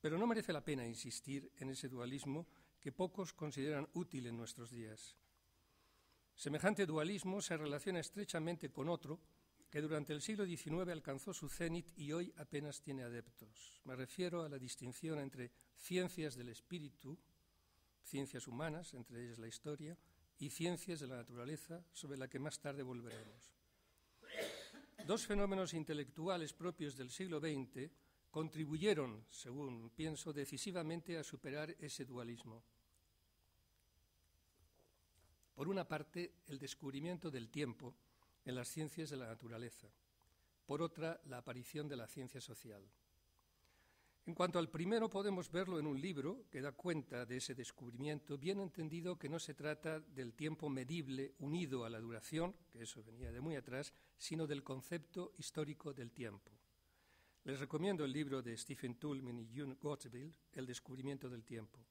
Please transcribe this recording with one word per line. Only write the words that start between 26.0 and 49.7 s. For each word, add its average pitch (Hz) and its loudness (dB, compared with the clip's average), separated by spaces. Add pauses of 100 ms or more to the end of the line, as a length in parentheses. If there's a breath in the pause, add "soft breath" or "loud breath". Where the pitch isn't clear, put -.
propios 165 0
del 127 -4
siglo 170 0
veinte 139 0 (400 soft breath)
contribuyeron, 156 4
según 123 -4
pienso, 156 -2
decisivamente 160 0
a 147 -2
superar 147 -4 (100)
ese 143 -4
dualismo. 120 -6 (3000)
Por 143 0
una 190 2
parte, 175 -2 (120)
el 143 -6
descubrimiento 151 -2
del 120 -4
tiempo 123 -2 (500 soft breath)
en 123 0
las 120 0
ciencias 156 -2
de 143 -4
la 127 -4
naturaleza. 113 -8 (760 soft breath)
Por 147 2
otra, 165 0
la 131 -4
aparición 127 -4
de 139 -2
la 113 -4
ciencia 127 -6
social. 104 -10 (1400 soft breath)
En 170 -2
cuanto 175 6
al 165 6
primero, 208 4
podemos 196 2
verlo 180 4
en 147 4
un 139 2
libro 180 0
que 131 -4
da 139 0
cuenta 143 0
de 117 -2
ese 127 0
descubrimiento, 131 -4
bien 175 2
entendido 170 0
que 151 -4
no 160 0
se 156 -4
trata 151 0